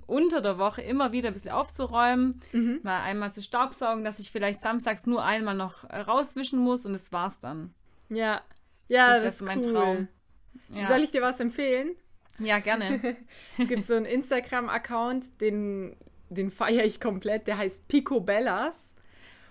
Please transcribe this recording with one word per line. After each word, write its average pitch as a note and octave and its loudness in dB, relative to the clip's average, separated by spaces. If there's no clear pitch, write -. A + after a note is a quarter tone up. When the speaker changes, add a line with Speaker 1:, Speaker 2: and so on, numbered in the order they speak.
Speaker 1:
unter D#4+ 2
der G3 0
Woche G3+ 0
immer C4 0
wieder A#3+ -2
ein G3+ -4
bisschen G3 -10
aufzuräumen, B3 2
Speaker 2:
Mhm. A#3+ 2
Speaker 1:
mal F#3+ -2
einmal G3+ -4
zu G#3 -12
staubsaugen, A#3+ -2
dass G#3+ -6
ich G3+ -12
vielleicht G3+ -2
samstags A3+ -2
nur A#3+ 2
einmal G#3 0
noch, F#3+ -6
äh, - -10
rauswischen C4 0
muss B3 2
und G3 -4
das F#3 -8
war's F#3 -4
dann. D#3+ -10
Speaker 2:
Ja. A3 -2
Ja, B3 8
Speaker 1:
Das A#3+ 8
wär A3+ 6
Speaker 2:
das A3 0
ist - -10
Speaker 1:
so G3 -8
mein F#3+ -2
Speaker 2:
cool. A#3+ 0
Speaker 1:
Traum. F#3+ 2
Ja. G3+ -4
Speaker 2:
Soll C4 6
ich D4+ -2
dir C4 0
was B3+ 0
empfehlen? C4 0
Speaker 1:
Ja, G#3+ 2
gerne. A3+ 0
Speaker 2:
<laughs> - -20
Es B3 2
gibt A#3+ 0
so A#3 2
einen A3+ 2
Instagram-Account, B3 -2
den, G3+ -2
den F#3+ -2
feier A#3 2
ich - 0
komplett, G#3+ -2
der G#3 -2
heißt F#3+ -4
Picobellas. A#3 0